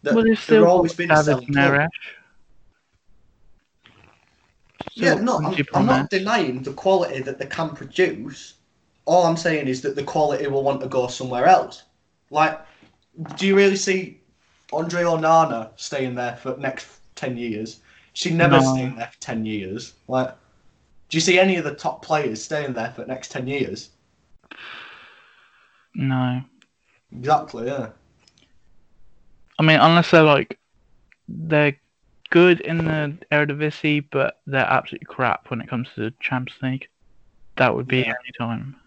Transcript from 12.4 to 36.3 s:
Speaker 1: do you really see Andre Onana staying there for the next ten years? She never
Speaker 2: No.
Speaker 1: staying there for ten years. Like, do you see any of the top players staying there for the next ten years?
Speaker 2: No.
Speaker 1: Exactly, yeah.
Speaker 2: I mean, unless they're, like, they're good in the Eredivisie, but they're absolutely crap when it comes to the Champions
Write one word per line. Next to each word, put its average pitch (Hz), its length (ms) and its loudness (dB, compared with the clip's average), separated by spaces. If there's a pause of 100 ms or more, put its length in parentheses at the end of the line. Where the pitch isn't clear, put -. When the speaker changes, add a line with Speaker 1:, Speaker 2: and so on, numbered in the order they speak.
Speaker 1:
do 185 100 -2
you 196 100 4
really 196 200 4
see 190 440 -4 (520)
Andre 170 320 -4
Onana 160 720 2
staying 131 380 -6
there 123 220 -6
for 131 160 -8
the - 80 -10
next 131 280 -8 (260)
ten 127 220 -8
years? 113 440 -8 (340)
She - 160 -6
never 165 300 4
Speaker 2:
No. 131 140 2
Speaker 1:
staying 127 220 -6
there 117 120 -10
for - 120 -20
ten 113 260 -8
years. 107 480 -10 (140)
Like, 127 220 -2 (760)
do - 80 -6
you 165 40 2
see 180 180 4
any 190 180 4
of 165 80 -4
the 147 100 -6
top - 300 -8
players 143 380 -2
staying 147 320 -6
there 117 160 -8
for - 120 -16
the 117 40 -12
next 131 240 -12
ten 127 160 -10
years? 131 440 -6 (2000)
Speaker 2:
No. 127 480 -2 (720)
Speaker 1:
Exactly, 127 520 -4
yeah. 127 240 -8 (1700)
Speaker 2:
I 156 40 2
mean, 156 180 6
unless 165 300 6
they're, 165 120 8
like, 147 360 2 (720)
they're 151 480 0 (540)
good 175 320 6
in 165 240 -2
the 151 280 -2 (160)
Eredivisie, 147 800 0
but - 360 -2
they're 135 180 0
absolutely - 400 -2
crap - 460 -4
when 117 100 -6
it - 80 -16
comes 123 260 -6
to 113 100 -6
the 110 160 -6
Champions - 420 -8